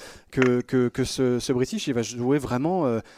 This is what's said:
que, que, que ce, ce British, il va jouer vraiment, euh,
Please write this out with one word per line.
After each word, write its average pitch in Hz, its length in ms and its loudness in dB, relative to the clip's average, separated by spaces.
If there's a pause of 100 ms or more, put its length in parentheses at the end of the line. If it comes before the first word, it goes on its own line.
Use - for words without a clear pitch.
(300)
que, 123 300 2
que, 123 280 2
que 127 160 -2
ce, 123 340 0
ce 117 140 -4
British, 131 360 -2
il 135 60 -2
va 117 80 0
jouer 123 360 0
vraiment, 139 480 -2
euh, 113 140 0 (180)